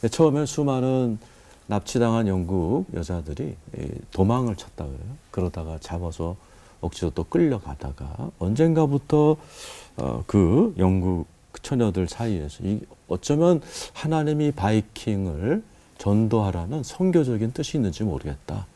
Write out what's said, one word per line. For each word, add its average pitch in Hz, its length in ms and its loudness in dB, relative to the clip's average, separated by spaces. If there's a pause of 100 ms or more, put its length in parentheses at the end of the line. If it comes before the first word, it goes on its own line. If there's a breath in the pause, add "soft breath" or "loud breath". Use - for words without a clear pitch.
근데 - 100 2
처음엔 151 360 4
수많은 131 720 0 (480 loud breath)
납치당한 113 600 2
영국 92 640 0
여자들이 80 640 -6 (220)
이 71 100 -8 (220)
도망을 110 460 2
쳤다 - 300 -12
그래요. 67 120 -10 (320)
그러다가 80 500 -4
잡아서 85 560 -6 (440 soft breath)
억지로 85 300 -4
또 85 140 -4
끌려가다가 104 1040 -2 (100)
언젠가부터, 151 960 4 (600 loud breath)
어, 65 280 -4
그 117 520 6
영국 92 500 2 (340)
처녀들 98 460 0
사이에서 90 560 -6
이, 101 160 -2 (260)
어쩌면 151 540 2 (320 loud breath)
하나님이 151 580 0
바이킹을 104 1120 0 (360 soft breath)
전도하라는 104 840 2
선교적인 127 680 0
뜻이 - 240 -6
있는지 104 260 -2
모르겠다. 78 720 -6